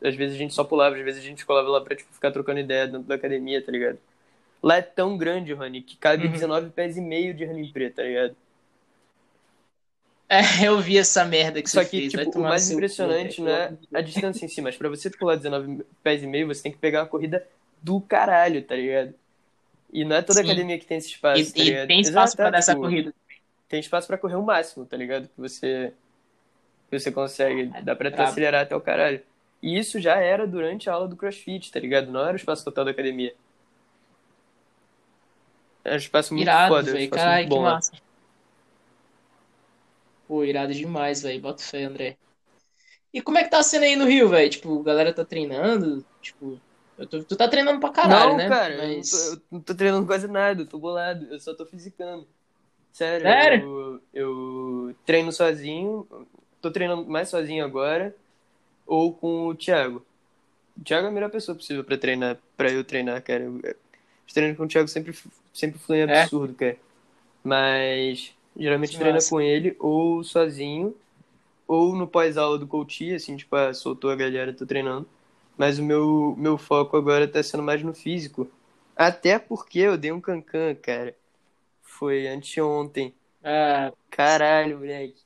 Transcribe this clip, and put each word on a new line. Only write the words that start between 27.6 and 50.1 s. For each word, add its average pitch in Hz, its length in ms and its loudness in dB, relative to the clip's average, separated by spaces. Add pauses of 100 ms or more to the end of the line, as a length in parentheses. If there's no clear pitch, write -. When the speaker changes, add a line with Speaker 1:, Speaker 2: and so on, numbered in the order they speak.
Speaker 2:
Ah, 123 80 -14
Speaker 1:
dá 127 140 -4
pra 143 160 -4
te 135 100 -2
Speaker 2:
brabo. - 20 4
Speaker 1:
acelerar 143 400 2
até 143 120 -6
o 151 60 -4
caralho. 147 400 0 (400)
E 165 160 -2
isso 220 220 -4
já 170 180 4
era 196 300 2
durante 180 420 -6
a 180 40 0
aula 185 140 -2
do 175 100 -12
CrossFit, 196 540 -10
tá 127 80 -6
ligado? 131 320 0
Não 131 100 -2
era 165 120 -2
o - 40 -6
espaço 156 280 -6
total 135 200 -4
da 135 60 -4
academia. 131 440 -4 (2500)
Era 143 100 -2
um - 20 0
espaço 151 380 0
muito 160 180 2
Speaker 2:
Irado, 160 40 8
Speaker 1:
foda, 156 360 6
um - 20 -2
Speaker 2:
velho. - 20 -2
Speaker 1:
espaço 139 300 0
Speaker 2:
Caralho, 175 200 4
Speaker 1:
muito - 0 -
bom 143 100 2
Speaker 2:
que 135 40 2
Speaker 1:
lá. 165 180 2
Speaker 2:
massa. - 120 -6 (2250)
Pô, 151 160 -2
irado 143 300 -2
demais, 143 500 -4
velho. 131 180 -8
Bota 139 220 -12
fé, 139 200 -8
André. 135 340 -8 (960)
E 254 80 -8
como 311 160 2
é 330 60 6
que 330 60 -4
tá 311 140 6
sendo 302 200 4
aí 285 120 6
no 277 100 4
Rio, 254 240 8
velho? 160 200 8
Tipo, 156 320 -4
a - 20 -8
galera 156 300 4
tá 165 120 -4
treinando? 156 800 -2 (160)
Tipo, 135 400 -14 (360)
eu - 100 -14
tô... 156 160 -8
tu 196 140 -6
tá 233 120 6
treinando 277 300 2
pra 285 120 -2
caralho, - 420 8
Speaker 1:
Não, - 20 2
Speaker 2:
né? 180 100 2
Speaker 1:
cara, 196 300 2 (100)
eu 151 120 -2
não 143 60 -10
tô, - 140 -4
Speaker 2:
Mas 165 160 -2
Speaker 1:
eu 165 80 -16 (100)
não 175 100 -12
tô 190 140 -8
treinando 196 300 2
quase 190 220 0